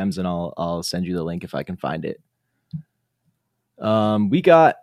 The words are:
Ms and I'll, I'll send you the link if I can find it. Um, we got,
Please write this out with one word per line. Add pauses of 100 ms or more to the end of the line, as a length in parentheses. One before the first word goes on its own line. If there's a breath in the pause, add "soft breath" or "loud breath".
Ms
and
I'll,
I'll
send
you
the
link
if
I
can
find
it. (1600)
Um,
we
got,